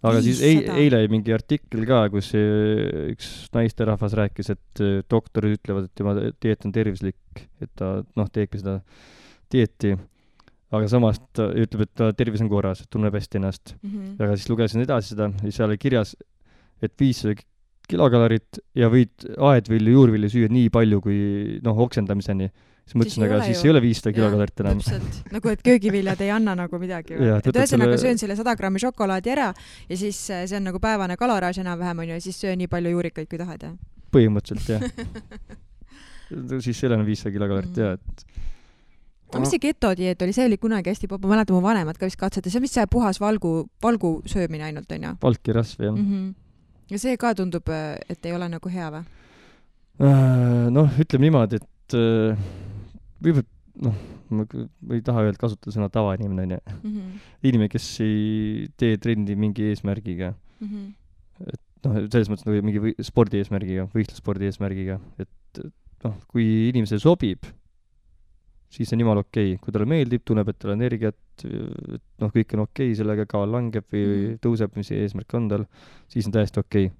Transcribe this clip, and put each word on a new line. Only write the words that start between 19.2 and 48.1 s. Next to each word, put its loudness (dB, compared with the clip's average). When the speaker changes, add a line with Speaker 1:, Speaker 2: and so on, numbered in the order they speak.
Speaker 1:
aedvilju, 4
juurvilju 8
süüa 2
nii 4
palju 4
kui, 0
noh, 0
oksendamiseni. 0
Siis -14
Speaker 2:
Siis -6
Speaker 1:
mõtlesin, 2
Speaker 2:
ei 2
Speaker 1:
aga 2
Speaker 2:
ole 2
Speaker 1:
siis 0
Speaker 2:
ju. 2
Speaker 1:
ei 8
ole 6
viissada 0
Speaker 2:
Jaa, -2
Speaker 1:
kilokalorit 2
enam. 2
Speaker 2:
täpselt. -6
Nagu, -2
et -4
köögiviljad 4
ei 0
anna 2
nagu -6
midagi -10
või? 2
Speaker 1:
Jaa, 4
Speaker 2:
Et 0
Speaker 1:
võtad 4
Speaker 2:
ühesõnaga, 6
Speaker 1:
selle 4
Speaker 2:
söön 2
selle -4
sada 0
grammi -2
šokolaadi -2
ära 0
ja -6
siis, -6
äh, -6
see -6
on -4
nagu -6
päevane 0
kaloraaž 0
enam-vähem, -6
on -8
ju, -8
ja -10
siis -10
söö -2
nii -4
palju -2
juurikaid, -4
kui -10
tahad, -10
jah? -14
Speaker 1:
Põhimõtteliselt, 4
jah. 0
Speaker 2:
<laughs> -12
Speaker 1:
Siis -4
ei 2
ole 4
enam 2
viissada -2
kilokalorit, -2
Speaker 2:
Mhm. -4
Speaker 1:
jaa, 2
et -10
Speaker 2:
Aga -4
mis 2
see 0
ketodieet 0
oli? 0
See 2
oli 2
kunagi -2
hästi -6
popp-, -8
ma 4
mäletan, 2
mu 4
vanemad 0
ka -6
vist -6
katsetasid. -4
See -2
on 0
vist -6
see 4
puhas 0
valgu, -2
valgu 2
söömine -4
ainult, -12
on -8
ju? -8
Speaker 1:
Valk 2
ja 0
rasv, -2
jah. -2
Speaker 2:
Mhm. -2
Ja -6
see -2
ka 0
tundub, -4
äh, -6